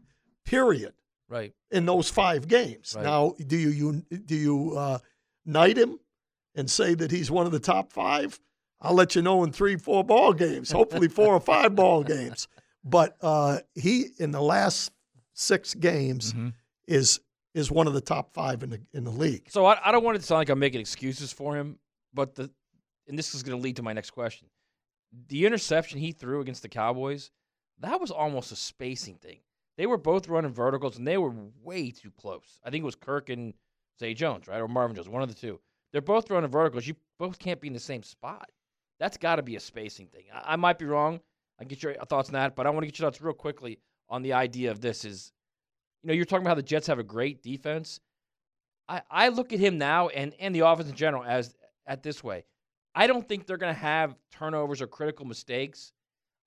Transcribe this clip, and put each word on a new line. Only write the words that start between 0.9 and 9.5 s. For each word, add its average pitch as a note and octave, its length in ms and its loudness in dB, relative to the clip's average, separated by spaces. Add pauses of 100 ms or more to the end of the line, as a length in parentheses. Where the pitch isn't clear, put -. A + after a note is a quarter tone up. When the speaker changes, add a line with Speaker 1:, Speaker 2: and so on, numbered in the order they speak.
Speaker 2:
Right. A2 260 -8 (160)
Speaker 1:
In E3+ 160 2
those F3 240 2
five E3+ 380 0
games. A3 460 2
Speaker 2:
Right. G#2+ 100 -4
Speaker 1:
Now, D3 300 2 (120)
do D3 100 0
you, D#3 140 2
you, D3+ 480 -2
do F3+ 160 -6
you, D3 420 0
uh, C#3 220 -2 (480)
knight E3+ 320 6
him A#3+ 200 4 (560)
and C#3 160 -4
say F#3 240 2
that D#3+ 160 -2
he's D#3+ 200 -2
one F3 160 2
of F3 60 -4
the D3+ 80 0
top - 300 0
five? - 480 -2 (440)
I'll E3 120 2
let F3+ 200 6
you F3 80 4
know F3+ 220 4
in D3+ 80 0